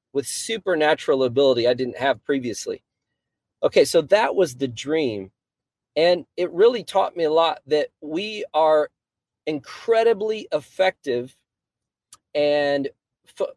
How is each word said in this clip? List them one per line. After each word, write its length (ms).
with 140
supernatural 960
ability 460
I 60
didn't 240
have 260
previously. 580
Okay, 220
so 180
that 320
was 220
the 120
dream. 600
And 300
it 160
really 320
taught 320
me 80
a 80
lot 340
that 220
we 440
are 360
incredibly 1040
effective 840
and 540
fu-, 200